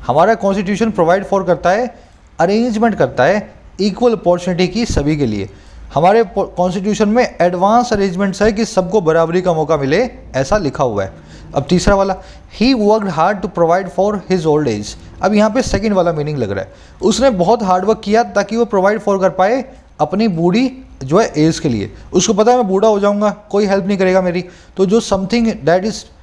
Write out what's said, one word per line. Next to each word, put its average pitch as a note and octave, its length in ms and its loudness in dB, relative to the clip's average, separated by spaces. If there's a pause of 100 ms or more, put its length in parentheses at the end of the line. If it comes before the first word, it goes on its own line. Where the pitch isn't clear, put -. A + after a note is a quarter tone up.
हमारा E3+ 280 4
constitution G3+ 560 -2
provide F#3 340 2
for G3 180 -2
करता F3 260 0
है, A3+ 260 -2 (440)
arrangement G#3+ 560 0
करता B2 280 0
है G3+ 300 0 (280)
equal G#3+ 300 0
opportunity F3+ 560 0
की A3 180 -2
सभी D3 320 0
के C#3+ 80 0
लिए। G#2 240 -4 (440)
हमारे F#3+ 300 4
प-, - 140 -6
कॉन्स्टिट्यूशन G3 720 -2
में A#3 320 0
advance G3 520 2
arrangements G3 480 -2
है G#3+ 100 4
कि A3 140 -2
सबको F#3 360 0
बराबरी E3 400 2
का F3+ 120 0
मौका D#3 240 0
मिले, D#3+ 320 0 (260)
ऐसा C#3 220 0
लिखा D3+ 260 -2
हुआ G#2 200 -2
है। F#2+ 100 -8 (420)
अब C#3 140 -2
तीसरा F#3 260 4
वाला, G3 200 0 (460)
"He C4 140 4
worked G#3 440 0
hard F#3 220 0
to F#3 80 -6 (100)
provide E3+ 300 2 (100)
for G3+ 200 0 (120)
his F3+ 140 0
old D3+ 220 2
age।" G#2 200 -4 (340)
अब G3+ 120 0
यहाँ G#3 160 4
पे A#3+ 120 -2
second G#3 320 -2
वाला F3 200 2
meaning D3+ 240 -4
लग G#2+ 140 -4
रहा F#2+ 100 -4
है, - 100 -10 (300)
उसने A3+ 280 2
बहुत G#3+ 340 0
hard F#3 220 0
work A3 180 0
किया G#3+ 200 2
ताकि G3+ 340 -2
वो A#3 80 2
provide G#3 340 0
for G3+ 200 -2
कर F#3 100 2
पाए A3 360 0 (340)
अपनी F#3 280 0
बूढ़ी F#3 440 0 (320)
जो D3 160 2
है A3+ 180 0
एज D#3 220 2
के D#3 100 -2
लिए। G#2 220 -4 (220)
उसको G3+ 200 0
पता G#3+ 180 2
है B3 60 4
मैं A#3+ 100 0
बूढ़ा G3 200 2
हो G#3 120 2
जाऊँगा, G3+ 300 0
कोई G3+ 360 -2
help G3 200 0
नहीं G3+ 120 -2
करेगा F#3 240 2
मेरी, F3+ 240 -2 (320)
तो F#3+ 80 2
जो G#3+ 160 2
something G#3 440 -2 (200)
that F3+ 180 2
is G#3+ 120 -4 (260)